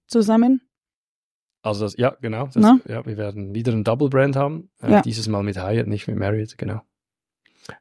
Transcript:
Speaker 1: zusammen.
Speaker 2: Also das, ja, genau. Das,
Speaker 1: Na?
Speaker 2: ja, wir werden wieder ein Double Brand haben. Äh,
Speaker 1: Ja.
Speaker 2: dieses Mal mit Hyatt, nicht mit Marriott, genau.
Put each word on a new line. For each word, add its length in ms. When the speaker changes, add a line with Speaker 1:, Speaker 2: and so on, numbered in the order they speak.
Speaker 1:
zusammen. 540
Speaker 2:
Also 220
das, 120
ja, 240
genau. 260
Das, 80
Speaker 1:
Na? 320
Speaker 2:
ja, 180
wir 120
werden 380
wieder 160
ein 140
Double 240
Brand 260
haben. 340
Äh, 100
Speaker 1:
Ja. 100
Speaker 2:
dieses 280
Mal 140
mit 140
Hyatt, 300
nicht 200
mit 100
Marriott, 400
genau. 240